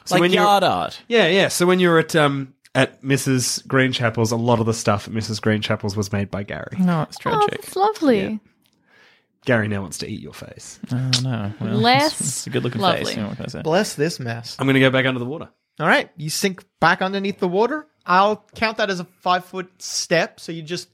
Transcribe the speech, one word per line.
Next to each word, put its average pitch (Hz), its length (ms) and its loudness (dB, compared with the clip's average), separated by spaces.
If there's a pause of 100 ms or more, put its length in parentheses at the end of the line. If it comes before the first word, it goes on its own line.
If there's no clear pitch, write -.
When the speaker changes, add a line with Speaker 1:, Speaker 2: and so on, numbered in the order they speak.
Speaker 1:
So - 100 -2
Speaker 2:
Like 180 60 4
Speaker 1:
when 175 120 4
you're 208 120 4
Speaker 2:
yard 202 180 4
art. 95 460 -2
Speaker 1:
Yeah, 220 180 4
yeah. 175 220 4
So - 180 0
when 185 140 4
you're 170 180 6
at, 160 160 0
um, 139 400 2 (220)
at - 260 2
Missus 135 640 0
Greenchapel's, 123 640 0
a 117 60 0
lot 117 240 4
of 113 60 2
the 113 80 0
stuff 104 340 0
at - 60 -10
Missus 107 260 -4
Greenchapel's 107 560 -2
was 104 160 -4
made 101 180 -2
by 101 140 -6
Gary. - 340 -10
Speaker 2:
No, 175 240 2
it's - 140 -8
Speaker 3:
Oh, - 60 -18
Speaker 2:
tragic. 415 280 0 (120)
Speaker 3:
that's - 120 -16
lovely. 370 480 2
Speaker 1:
Yeah. 214 140 -4 (1080)
Gary 113 220 2
now 104 160 -4
wants 82 160 -12
to - 100 -10
eat 98 120 -10
your 69 140 -16
face. - 440 -18 (140)
Speaker 2:
Oh, 127 180 -2 (140)
no. 110 360 -4
Well, - 140 -4
Speaker 3:
Less 254 460 4
Speaker 2:
it's, - 0 -
it's - 260 -4
a - 40 -10
good-looking - 300 -2
Speaker 3:
lovely. - 260 2
Speaker 2:
face. - 100 -4
You 110 60 -4
know 101 60 -4
what - 100 -8
can - 80 -8
I - 20 -10
say? - 140 -10
Speaker 4:
Bless 185 320 0
this 156 260 -2
mess. 117 380 -10
Speaker 1:
I'm 135 100 -2
gonna 135 100 4
go 131 120 6
back 131 140 2
under 127 140 -2
the 120 80 -6
water. 151 220 -10 (320)
Speaker 4:
All 151 80 -2
right. 262 280 2
You 156 140 -8
sink 190 340 -4 (140)
back 175 240 2
underneath 196 380 -4
the 190 80 0
water. 240 400 -2 (180)
I'll 202 380 2 (100)
count 220 220 -2
that 214 140 0
as 180 100 -4
a 175 40 -10
five-foot 180 800 -4
step. - 560 -2
So - 140 -14
you're 165 120 -12
just 170 300 -10